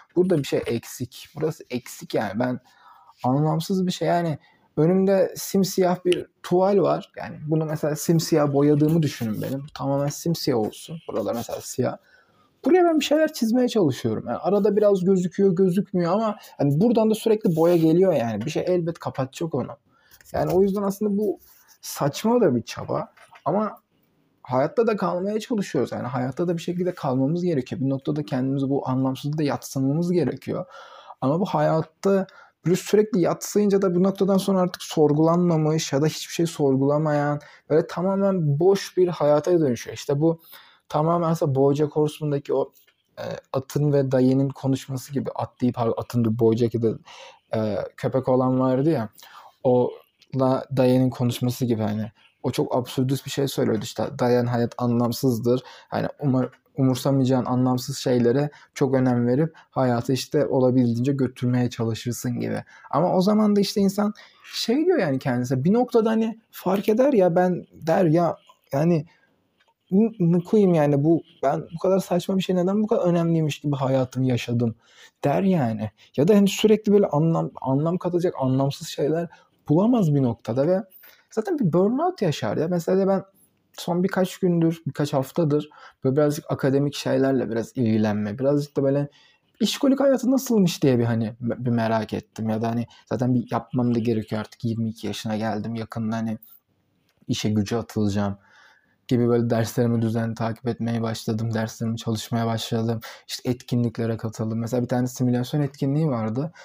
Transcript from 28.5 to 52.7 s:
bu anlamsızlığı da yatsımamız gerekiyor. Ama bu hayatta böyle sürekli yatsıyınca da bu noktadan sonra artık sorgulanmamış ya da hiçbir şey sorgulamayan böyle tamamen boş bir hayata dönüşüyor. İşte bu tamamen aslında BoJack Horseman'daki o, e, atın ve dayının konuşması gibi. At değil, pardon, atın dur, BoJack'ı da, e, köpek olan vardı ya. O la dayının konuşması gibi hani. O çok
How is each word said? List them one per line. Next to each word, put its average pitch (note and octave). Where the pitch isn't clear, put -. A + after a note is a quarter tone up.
bu C#3
anlamsızlığı C3
da D#3+
yatsımamız C#3
gerekiyor. -
Ama D3
bu G3
hayatta D#3+
böyle E3+
sürekli G#3+
yatsıyınca G3
da F#3+
bu F3+
noktadan G3
sonra F#3+
artık F3+
sorgulanmamış D#3+
ya C#3+
da D#3
hiçbir -
şey E3+
sorgulamayan D3
böyle D#3+
tamamen F#3
boş F#3+
bir F3+
hayata D#3
dönüşüyor. A#2+
İşte C#3+
bu E3
tamamen E3
aslında D#3+
BoJack C#3+
Horseman'daki D3
o, C3+
e, A#2
atın C#3+
ve C3+
dayının C3
konuşması C3+
gibi. B2+
At -
değil, B2
pardon, -
atın -
dur, A2
BoJack'ı A2+
da, A2
e, G#2+
köpek C3
olan B2+
vardı C3
ya. A#2+
O B2
la C3
dayının B2+
konuşması B2
gibi A2+
hani. G#2+
O B2+
çok -